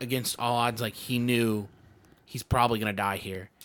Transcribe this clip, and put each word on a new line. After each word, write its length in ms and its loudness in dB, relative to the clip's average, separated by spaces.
against 380 -4
all 160 0
odds, 260 0
like, 140 -4
he 240 -2
knew 480 2
he's 160 -10
probably 380 2
gonna 120 0
die 260 -2
here. 340 -10